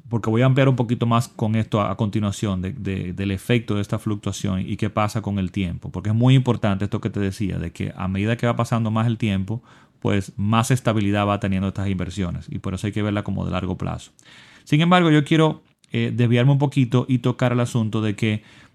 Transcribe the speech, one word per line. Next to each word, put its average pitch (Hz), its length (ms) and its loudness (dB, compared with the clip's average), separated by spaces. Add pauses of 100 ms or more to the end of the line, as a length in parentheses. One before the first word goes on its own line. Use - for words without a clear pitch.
porque 113 220 -2
voy 113 120 4
a 131 40 6
ampliar 135 220 4
un 131 80 4
poquito 117 300 -2
más 117 200 2
con 110 300 -2
esto 107 240 0
a, 104 100 0
a 98 60 -6
continuación 101 680 -2
de, 92 100 -4
de, 95 420 -6
del 98 180 -4
efecto 110 420 -2
de 101 80 -2
esta 107 160 -4
fluctuación 101 640 -4
y 101 160 -6
qué 104 140 -4
pasa 107 320 -2
con 101 180 -4
el 92 100 -2
tiempo, 87 400 -6
porque 92 200 -6
es 107 40 2
muy 123 200 6
importante 110 500 2
esto 101 160 -4
que 104 100 -4
te 101 80 -8
decía, 95 400 -4
de 85 140 -8
que 98 240 -8
a 92 100 -6
medida 101 300 0
que 120 100 -2
va 120 80 2
pasando 117 380 0
más 113 160 2
el 113 100 0
tiempo, 101 460 -2 (340)
pues 101 380 -2
más 110 340 2
estabilidad 104 560 0
va 101 140 0
teniendo 98 280 -2
estas 98 200 -4
inversiones 90 600 -4
y 95 120 -10
por 95 140 -6
eso 92 120 -6
hay 101 60 -4
que 107 100 -2
verla 104 220 -2
como 98 200 -4
de 90 60 -4
largo 90 260 -4
plazo. 85 360 -8 (500)
Sin 151 180 2
embargo, 175 300 6
yo 151 140 6
quiero, 156 400 2 (260)
eh, 117 240 0
desviarme 120 380 4
un 139 60 4
poquito 131 500 2
y 127 100 2
tocar 123 340 0
el 120 80 0
asunto 110 420 -2
de 107 120 0
que 107 300 -2 (300)